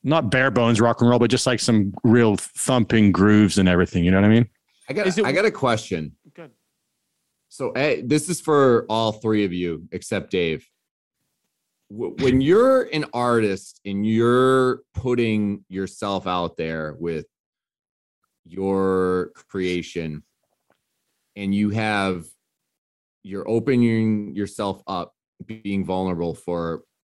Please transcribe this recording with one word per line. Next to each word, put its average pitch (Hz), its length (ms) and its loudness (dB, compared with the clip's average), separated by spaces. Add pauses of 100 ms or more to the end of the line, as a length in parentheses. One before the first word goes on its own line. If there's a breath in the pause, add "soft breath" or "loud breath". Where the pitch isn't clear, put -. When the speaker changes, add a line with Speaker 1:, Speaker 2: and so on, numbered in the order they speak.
Speaker 1:
not 135 280 0
bare 131 200 2
bones 117 280 2
rock 117 220 2
and 120 80 4
roll, 120 100 4
but 117 100 2
just, 123 160 0
like, 123 140 0
some 104 340 0 (120)
real 113 320 6
thumping 113 760 2
grooves 101 460 4
and 92 100 4
everything. 90 380 2
You 92 60 4
know 95 100 4
what 104 60 4
I 110 60 6
mean? 117 140 4 (420)
Speaker 2:
I 139 40 -8
got, 202 140 -4
Speaker 3:
Is 180 100 -2
it 214 80 0
Speaker 2:
I 135 80 -2
got 185 100 0
a 220 80 2
question. 101 640 -4 (200)
Speaker 3:
Good. 160 180 -20 (960)
Speaker 2:
So, - 220 -8
eh, 131 340 -2
this 151 240 -2
is 170 100 -6
for 135 480 2
all 110 240 0
three 110 320 -2
of 92 80 -2
you 87 400 -6
except 92 400 -8
Dave. 82 340 -2 (1200)
W-, 107 300 -10
when 131 220 2
you're 240 420 4
an 151 300 -4
artist 117 720 0
and 101 200 -4
you're 127 760 2 (120)
putting 110 760 -2
yourself 95 580 -6
out 87 300 -4
there 80 420 -8
with 82 260 -8 (1200)
your 95 880 -2
creation 87 880 -8 (1120)
and 98 180 -4
you 104 180 0
have, 101 540 -2 (1000)
you're 98 260 -12
opening 113 840 0
yourself 98 520 -6
up, 90 260 -8 (320)
being 101 400 -6
vulnerable 90 480 -4
for 82 500 -8 (300)